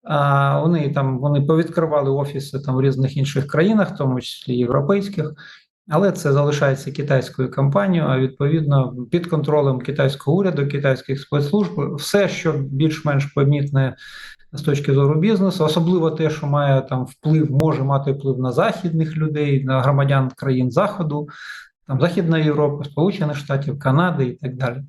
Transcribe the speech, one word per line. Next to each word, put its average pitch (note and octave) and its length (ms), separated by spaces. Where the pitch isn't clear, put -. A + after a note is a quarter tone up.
А, C#3+ 580
вони D#3 280
там, C3+ 300
вони C#3+ 220
повідкривали D#3 720
офіси C#3 480
там C3+ 160
в C3 80
різних C3+ 340
інших C3+ 300
країнах, F#3+ 480
в - 20
тому B2+ 240
числі - 360
європейських, C#3+ 760
але F3+ 220
це - 200
залишається C#3+ 600
китайською C3+ 580
компанією, D#3+ 580
а C3 100
відповідно C#3 800
під F3 160
контролем C#3+ 520
китайського C#3 580
уряду, E3 320
китайських C3+ 520
спецслужб. D3 760
Все, F#3+ 340
що E3 240
більш-менш C#3 720
помітне C#3+ 720
з C#3 100
точки C#3+ 300
зору C#3 280
бізнесу, F#3+ 440
особливо E3 460
те, D#3 200
що D3+ 160
має C#3+ 360
там B2+ 220
вплив, D#3 460
може C#3 340
мати C#3 280
вплив C3+ 260
на B2+ 140
західних D#3+ 640
людей, D3 480
на C3 180
громадян C#3 540
країн B2+ 340
Заходу, D3+ 580
там C3+ 140
Західна E3+ 380
Європа, D3 460
Сполучених D#3 520
Штатів, C#3 420
Канади C#3+ 480
і A#2+ 60
так B2+ 240
далі. B2+ 320